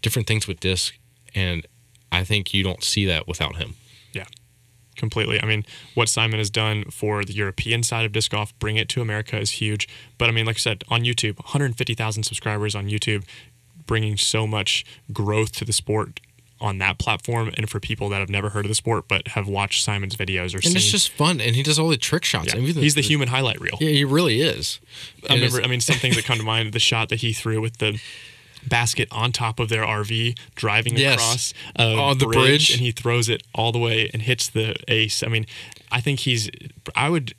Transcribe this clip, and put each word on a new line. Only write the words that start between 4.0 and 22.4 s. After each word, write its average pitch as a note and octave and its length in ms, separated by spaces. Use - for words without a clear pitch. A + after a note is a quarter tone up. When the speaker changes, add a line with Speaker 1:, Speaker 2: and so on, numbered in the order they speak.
Speaker 2:
Yeah, - 140
completely. A2 440
I - 40
mean, G#2+ 200
what A#2 160
Simon A2+ 300
has G#2 100
done G#2+ 420
for G#2 320
the G2+ 100
European G#2+ 500
side A2+ 220
of G#2 60
disc A2 200
golf, G#2+ 280
bring G#2+ 160
it A2 140
to B2+ 120
America G#2+ 380
is G#2+ 120
huge. G#2+ 360
But, A#2 100
I A#2 60
mean, A2+ 120
like A2 120
I - 20
said, G#2+ 300
on A#2 140
YouTube, A#2 420
hundred C#3 320
fifty - 160
thousand A2 300
subscribers G#2+ 520
on G2+ 140
YouTube, G#2 340
bringing A2 300
so A2 280
much G#2+ 380
growth G#2+ 400
to - 120
the A2+ 80
sport - 460
on G2 180
that F#2+ 220
platform, A2+ 580
and G#2+ 100
for - 120
people - 300
that G2 100
have G2 100
never G2+ 200
heard G2+ 160
of G2+ 40
the G#2+ 60
sport A2 320
but - 220
have G2+ 180
watched G2 360
Simon's G2 320
videos F#2 380
or F#2+ 40
Speaker 1:
And F2+ 80
Speaker 2:
seen F3 120
Speaker 1:
it's F#3 140
just G3+ 180
fun, D3+ 320
and A#2 140
he C3+ 80
does D3+ 160
all D#3+ 100
the D3 80
trick - 260
shots. D#2+ 300